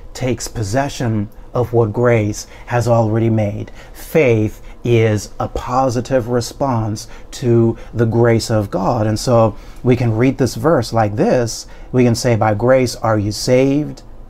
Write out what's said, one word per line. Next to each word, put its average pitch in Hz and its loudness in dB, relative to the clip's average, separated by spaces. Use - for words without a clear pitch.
takes 127 -4
possession 113 -2
of 123 -2
what 117 2
grace 117 0
has 120 0
already 113 2
made. 107 -2
Faith 113 0
is 113 2
a 117 -4
positive 123 -2
response 120 -2
to 117 2
the 113 0
grace 117 2
of 107 0
God. 135 0
And 107 0
so 113 2
we 123 4
can 117 0
read 131 2
this 123 0
verse 127 0
like 107 0
this. 127 0
We 127 4
can 123 4
say, 120 0
"By 110 2
grace 120 2
are 110 0
you 104 -2
saved." 135 2